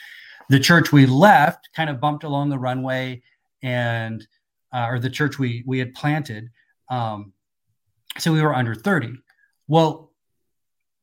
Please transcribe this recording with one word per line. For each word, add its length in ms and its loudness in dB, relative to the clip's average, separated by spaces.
The 100 6
church 320 4
we 140 8
left 680 4
kind 160 -4
of 120 -8
bumped 240 -4
along 240 -2
the 100 -4
runway 600 -6
and, 640 -4
uh, 160 -4
or 100 -4
the 100 -4
church 300 -4
we, 260 -4
we 140 -4
had 140 -8
planted. 560 -6
Um, 420 -8
so 160 -2
we 80 2
were 120 0
under 220 -4
thirty. 380 -4
Well, 400 0